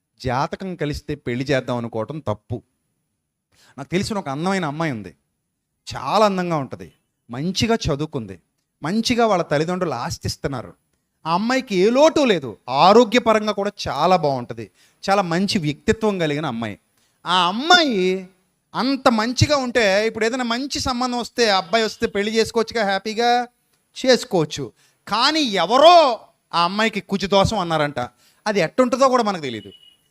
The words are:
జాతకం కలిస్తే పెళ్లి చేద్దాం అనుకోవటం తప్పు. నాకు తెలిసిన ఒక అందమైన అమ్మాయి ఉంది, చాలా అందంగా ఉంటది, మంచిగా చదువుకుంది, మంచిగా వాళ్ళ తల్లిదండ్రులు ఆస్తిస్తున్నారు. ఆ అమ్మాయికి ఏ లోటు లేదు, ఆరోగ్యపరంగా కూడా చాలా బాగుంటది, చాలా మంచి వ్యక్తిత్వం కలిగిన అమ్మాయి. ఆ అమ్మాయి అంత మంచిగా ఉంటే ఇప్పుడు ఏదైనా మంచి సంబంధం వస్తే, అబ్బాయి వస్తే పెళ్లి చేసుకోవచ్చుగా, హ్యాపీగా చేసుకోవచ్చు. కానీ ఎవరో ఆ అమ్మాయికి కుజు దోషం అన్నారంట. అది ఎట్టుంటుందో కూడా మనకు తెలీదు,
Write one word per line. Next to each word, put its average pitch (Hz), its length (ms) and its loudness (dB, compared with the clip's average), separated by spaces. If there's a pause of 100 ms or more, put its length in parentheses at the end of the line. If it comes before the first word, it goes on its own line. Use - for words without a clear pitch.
(220)
జాతకం 160 540 -4
కలిస్తే 147 380 -6
పెళ్లి 127 300 -6
చేద్దాం 131 320 -2
అనుకోవటం 117 420 -8
తప్పు. 107 440 -8 (1160)
నాకు 139 100 -14
తెలిసిన 196 300 -2
ఒక 185 100 -8
అందమైన 175 360 -2
అమ్మాయి 151 280 -4
ఉంది, 98 240 -12 (800)
చాలా 165 300 2
అందంగా 180 300 -2
ఉంటది, 98 360 -8 (380)
మంచిగా 185 440 -2
చదువుకుంది, 135 640 -6 (420)
మంచిగా 220 440 0
వాళ్ళ 185 160 2
తల్లిదండ్రులు 160 520 -2
ఆస్తిస్తున్నారు. 123 800 -8 (520)
ఆ 160 80 0
అమ్మాయికి 233 420 0
ఏ 190 140 4
లోటు 302 300 4
లేదు, 160 360 0 (120)
ఆరోగ్యపరంగా 214 840 4
కూడా 202 200 -4 (160)
చాలా 160 280 2
బాగుంటది, 123 540 -4 (400)
చాలా 202 120 2
మంచి 180 360 -2
వ్యక్తిత్వం 202 600 -2
కలిగిన 156 280 -4
అమ్మాయి. 113 320 -6 (480)
ఆ 175 220 2
అమ్మాయి 208 800 0 (460)
అంత 262 340 0
మంచిగా 240 480 2
ఉంటే 226 500 2
ఇప్పుడు 220 200 -2
ఏదైనా 254 180 -2
మంచి 240 340 -4
సంబంధం 247 400 -4
వస్తే, 226 320 0
అబ్బాయి 190 340 0
వస్తే 220 220 -4
పెళ్లి 208 280 -4
చేసుకోవచ్చుగా, 220 500 -2
హ్యాపీగా 220 640 0 (600)
చేసుకోవచ్చు. 165 680 0 (360)
కానీ 269 320 0
ఎవరో 254 800 6 (340)
ఆ 170 100 4
అమ్మాయికి 208 360 0
కుజు 196 260 -4
దోషం 196 320 4
అన్నారంట. 156 400 -2 (480)
అది 202 140 0
ఎట్టుంటుందో 254 480 2
కూడా 247 140 4
మనకు 190 200 -4
తెలీదు, 110 300 -10 (380)